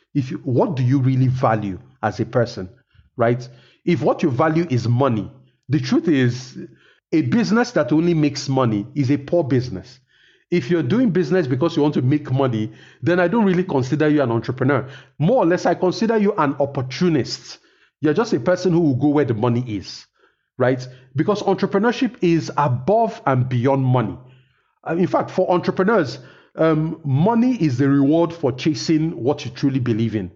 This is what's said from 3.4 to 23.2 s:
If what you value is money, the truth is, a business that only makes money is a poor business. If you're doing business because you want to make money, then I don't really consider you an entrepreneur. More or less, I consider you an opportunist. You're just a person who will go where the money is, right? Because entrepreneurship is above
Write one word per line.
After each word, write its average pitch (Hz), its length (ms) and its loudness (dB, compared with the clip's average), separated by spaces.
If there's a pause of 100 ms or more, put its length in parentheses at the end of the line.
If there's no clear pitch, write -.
If 165 160 0
what 190 200 0
you 165 80 0
value 160 380 0
is 117 180 -2
money, 120 440 0 (400)
the 151 100 0
truth 254 280 -2
is, 131 500 -2 (540)
a 160 100 2
business 214 480 0
that 151 220 0
only 165 200 2
makes 147 360 -2
money 131 460 0
is 139 160 0
a 143 60 2
poor 170 260 -2
business. 120 580 -4 (500)
If 175 180 0
you're 170 140 0
doing 208 280 2
business 170 360 0
because 135 300 -2
you 143 60 2
want 151 120 2
to 160 80 0
make 143 300 0
money, 113 400 0 (300)
then 175 180 2
I 175 80 2
don't 220 160 2
really 185 180 2
consider 151 460 0
you 151 120 2
an 123 120 0
entrepreneur. 123 560 0 (280)
More 208 220 2
or 196 80 4
less, 170 180 0
I 175 100 2
consider 185 440 0
you 208 180 2
an 143 220 0
opportunist. 135 1000 -2 (420)
You're 151 140 0
just 233 180 -2
a 165 80 0
person 180 320 0
who 165 80 4
will 143 160 2
go 143 120 2
where 147 160 2
the 123 100 -2
money 120 300 0
is, 104 420 -10 (520)
right? 127 260 0 (300)
Because 196 300 0
entrepreneurship 202 760 0
is 165 360 2
above 151 680 0